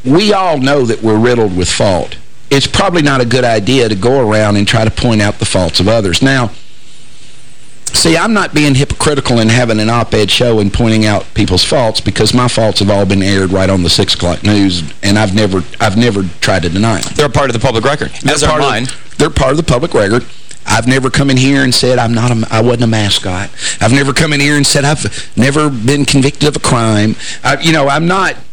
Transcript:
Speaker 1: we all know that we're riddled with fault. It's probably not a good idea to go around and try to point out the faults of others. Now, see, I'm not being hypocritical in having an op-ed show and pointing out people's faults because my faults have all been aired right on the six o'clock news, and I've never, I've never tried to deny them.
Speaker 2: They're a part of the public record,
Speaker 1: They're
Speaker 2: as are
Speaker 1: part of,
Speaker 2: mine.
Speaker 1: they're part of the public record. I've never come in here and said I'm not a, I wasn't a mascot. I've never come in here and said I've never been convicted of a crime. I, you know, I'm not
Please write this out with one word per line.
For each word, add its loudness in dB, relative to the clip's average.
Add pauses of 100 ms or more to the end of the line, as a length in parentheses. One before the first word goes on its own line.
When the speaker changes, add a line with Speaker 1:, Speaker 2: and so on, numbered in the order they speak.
Speaker 1:
we 2
all 0
know 2
that -2
we're 2
riddled 2
with 0
fault. 0 (320)
It's 2
probably 0
not 2
a 2
good 2
idea 2
to -2
go 2 (100)
around 2
and 2
try 2
to 2
point 0
out 0
the -2
faults 0
of 2
others. 0
Now, 2 (1300)
see, 0
I'm 0
not 0
being 2
hypocritical 0
in 2
having 2
an 0
op-ed 0
show 2
and 0
pointing 2
out 0
people's 0
faults 0
because 0
my 2
faults 0
have 2
all 2
been 0
aired 0
right 2
on 2
the 0
six 0
o'clock -4
news, 2 (180)
and 0
I've 0
never, 0 (160)
I've 0
never 2 (180)
tried 0
to -2
deny 0
them. -8
Speaker 2:
They're 2
a -4
part 0
of -4
the -2
public 0
record, -2 (100)
Speaker 1:
They're -2
Speaker 2:
as -2
are 2
Speaker 1:
part 0
of, 0
Speaker 2:
mine. -2 (320)
Speaker 1:
they're 2
part 0
of 0
the -2
public 0
record. 2 (400)
I've 0
never 0
come 0
in 2
here 2
and 0
said 2
I'm 0
not 0
a, 0
I 0
wasn't 2
a 2
mascot. -2 (320)
I've 2
never 2
come 0
in 0
here 2
and 2
said 0
I've -4
never 2
been 0
convicted 2
of 0
a -4
crime. 0 (280)
I, 0
you 2
know, 2
I'm 0
not 0 (160)